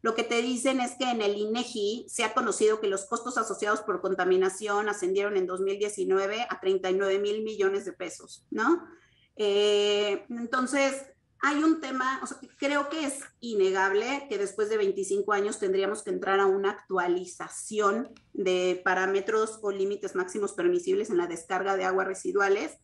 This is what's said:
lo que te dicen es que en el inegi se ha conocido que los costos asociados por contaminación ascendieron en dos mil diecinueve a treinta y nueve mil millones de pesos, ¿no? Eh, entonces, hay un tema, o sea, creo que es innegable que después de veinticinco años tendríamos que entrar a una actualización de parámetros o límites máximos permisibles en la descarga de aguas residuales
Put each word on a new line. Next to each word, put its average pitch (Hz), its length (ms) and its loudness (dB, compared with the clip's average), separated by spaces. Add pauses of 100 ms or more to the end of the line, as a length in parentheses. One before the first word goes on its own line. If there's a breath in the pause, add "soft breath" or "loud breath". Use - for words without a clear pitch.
lo 226 100 0
que 226 100 -2
te 233 200 0
dicen 254 360 0
es 240 160 -2
que 254 140 0
en 226 140 0
el 202 120 2
inegi 214 720 -2
se - 160 -4
ha 214 120 -2
conocido 214 440 4
que 220 80 0
los 190 180 -2
costos 254 320 -4
asociados 208 440 -2
por 180 180 -2
contaminación 190 880 0
ascendieron 196 480 0
en 185 100 0
dos 185 140 -6
mil 196 180 -2
diecinueve 202 680 0
a 185 100 -8
treinta 185 320 0
y - 20 2
nueve 196 240 2
mil 208 260 -2
millones 196 420 0
de - 80 -8
pesos, - 580 -12
¿no? 269 360 2 (500 loud breath)
Eh, 208 920 2
entonces, 262 760 -2 (360)
hay 294 240 0
un 320 180 4
tema, 262 420 -2
o - 40 -10
sea, - 120 -12 (180)
creo 285 320 0
que 311 160 -4
es 269 140 -6 (220)
innegable 208 880 2
que 208 120 -4
después 208 300 -2
de 220 80 0
veinticinco 196 560 2
años 202 260 0
tendríamos 196 420 0
que - 80 -10
entrar 190 300 2
a 196 80 6
una 196 240 2
actualización 208 1400 -2 (220)
de 180 500 2
parámetros 196 800 0
o 202 100 -2
límites 196 440 -2
máximos 190 380 -2
permisibles 180 580 2
en 175 60 2
la 175 100 2
descarga 190 480 -2
de 185 100 -2
aguas 190 220 2
residuales 190 760 0